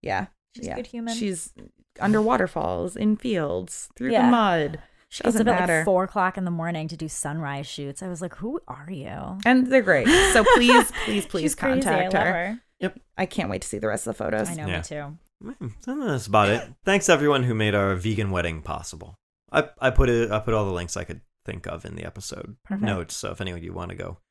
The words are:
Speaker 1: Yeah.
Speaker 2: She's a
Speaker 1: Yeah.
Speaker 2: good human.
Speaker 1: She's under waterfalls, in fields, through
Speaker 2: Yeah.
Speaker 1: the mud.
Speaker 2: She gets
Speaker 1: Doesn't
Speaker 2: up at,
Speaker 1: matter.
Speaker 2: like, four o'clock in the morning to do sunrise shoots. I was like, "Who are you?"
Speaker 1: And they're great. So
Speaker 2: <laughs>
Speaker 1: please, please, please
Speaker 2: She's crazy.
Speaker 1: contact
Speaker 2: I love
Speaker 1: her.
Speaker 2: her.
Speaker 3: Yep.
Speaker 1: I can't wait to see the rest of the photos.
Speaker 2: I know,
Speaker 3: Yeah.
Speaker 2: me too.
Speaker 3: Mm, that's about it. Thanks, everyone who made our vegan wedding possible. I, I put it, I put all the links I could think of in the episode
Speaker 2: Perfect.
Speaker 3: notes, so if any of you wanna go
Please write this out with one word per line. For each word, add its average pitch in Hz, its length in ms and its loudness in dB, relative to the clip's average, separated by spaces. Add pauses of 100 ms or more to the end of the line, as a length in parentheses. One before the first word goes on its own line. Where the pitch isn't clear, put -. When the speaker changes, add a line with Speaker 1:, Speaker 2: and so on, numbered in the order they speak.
Speaker 1:
Yeah. 98 260 -4 (280)
Speaker 2:
She's 233 100 -12
a 208 40 -6
Speaker 1:
Yeah. - 80 -8
Speaker 2:
good 226 100 -10
human. 233 280 -8
Speaker 1:
She's 202 380 -6 (460)
under 214 220 2
waterfalls, 180 760 0
in 214 220 2
fields, 185 800 -4
through 247 160 -2
Speaker 2:
Yeah. 233 140 4
Speaker 1:
the 247 60 6
mud. 170 480 2 (300)
Speaker 2:
She - 140 -14
gets 233 120 2
Speaker 1:
Doesn't 220 120 2
Speaker 2:
up 233 80 4
at, 180 60 2
Speaker 1:
matter. 170 160 2
Speaker 2:
like, 160 80 0
four 185 180 4
o'clock 190 340 -2
in 190 60 -4
the 180 80 -2
morning 165 380 -4
to 165 80 -12
do 156 100 -8
sunrise 143 600 -6
shoots. 139 360 -10
I 190 60 -8
was 170 120 -8
like, 175 160 -8
"Who 254 300 -8
are 143 220 -14
you?" 180 560 -10
Speaker 1:
And 254 220 4
they're 262 140 6
great. 180 260 4 (260)
So 226 160 8
Speaker 2:
<laughs> 508 60 10
Speaker 1:
please, 240 360 8 (140)
please, 208 200 0
please 175 180 -4
Speaker 2:
She's - 120 0
crazy. 269 260 0
Speaker 1:
contact 185 320 0
Speaker 2:
I 196 40 2
love 160 100 2
Speaker 1:
her. 185 60 0
Speaker 2:
her. 190 260 -4 (220)
Speaker 3:
Yep. 185 180 -6 (180)
Speaker 1:
I 190 80 -2
can't 175 240 -4
wait 92 120 -4
to - 60 -10
see 104 100 -6
the 110 100 -2
rest 107 200 -4
of 113 100 -6
the 107 60 -6
photos. 107 260 -2
Speaker 2:
I 175 60 -8
know, 101 120 -8
Speaker 3:
Yeah. 90 100 -2
Speaker 2:
me 82 60 -4
too. 151 340 -12 (260)
Speaker 3:
Mm, 247 640 -8
that's 131 200 -4
about 101 220 4
it. 117 180 0 (160)
Thanks, 196 240 2
everyone 143 360 4
who 123 100 0
made 107 220 2
our 98 200 2
vegan 101 360 -2
wedding 85 300 -2
possible. 80 540 -12 (360)
I, 151 180 2 (100)
I 131 120 2
put 127 180 4
it, 117 220 2
I 107 80 0
put 113 140 -2
all 107 120 2
the 98 60 -2
links 87 260 -6
I 90 80 -8
could 82 160 -14 (240)
think - 220 -12
of 82 180 -12
in 80 100 -14
the - 80 -12
episode - 640 -14
Speaker 2:
Perfect. 202 200 -4
Speaker 3:
notes, 92 300 -4
so 98 160 -8
if - 80 -12
any 95 120 -6
of 85 120 -10
you 85 80 -12
wanna 90 240 -10
go 87 220 -10 (140)